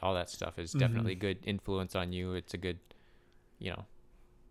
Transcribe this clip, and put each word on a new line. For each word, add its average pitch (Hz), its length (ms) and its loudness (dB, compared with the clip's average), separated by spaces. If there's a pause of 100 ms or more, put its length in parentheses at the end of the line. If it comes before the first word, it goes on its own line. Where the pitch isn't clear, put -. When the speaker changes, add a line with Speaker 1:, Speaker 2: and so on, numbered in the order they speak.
Speaker 1:
all 95 120 4
that 87 160 0
stuff - 280 -6
is 85 120 -4
Speaker 2:
Mm-hmm. 143 100 0
Speaker 1:
definitely 113 360 4
good 95 280 0
influence 98 520 0
on 90 160 0
you. 90 220 -2
It's 90 200 -4
a 90 40 -2
good, 87 200 -2 (800)
you - 120 -6
know, 98 140 -8 (680)